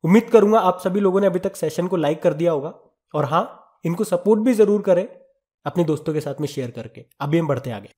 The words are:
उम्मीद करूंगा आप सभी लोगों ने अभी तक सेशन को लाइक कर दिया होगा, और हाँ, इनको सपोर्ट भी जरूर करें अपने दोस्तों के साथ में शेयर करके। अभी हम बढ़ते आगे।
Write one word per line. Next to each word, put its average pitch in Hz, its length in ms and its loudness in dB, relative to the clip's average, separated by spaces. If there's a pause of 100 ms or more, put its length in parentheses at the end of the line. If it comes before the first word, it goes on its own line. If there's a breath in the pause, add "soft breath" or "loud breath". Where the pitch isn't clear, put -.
उम्मीद 214 260 4
करूंगा 214 300 6
आप 185 200 0
सभी 196 200 -2
लोगों 190 220 2
ने 202 60 2
अभी 180 120 0
तक 190 160 -6
सेशन 170 320 -4
को 185 100 -4
लाइक 156 260 -2
कर 170 100 2
दिया 165 180 0
होगा, 151 220 -4 (420)
और 147 100 0
हाँ, - 600 -6
इनको 175 180 -2
सपोर्ट 208 380 0
भी 247 120 2
जरूर 208 280 4
करें 190 260 0 (580)
अपने 170 180 -2
दोस्तों 156 300 -2
के 151 80 -2
साथ 139 200 -8
में 147 60 -4
शेयर 123 240 -8
करके। 117 340 -16 (140)
अभी 143 180 0
हम 165 100 0
बढ़ते 127 240 -4
आगे। 101 260 -12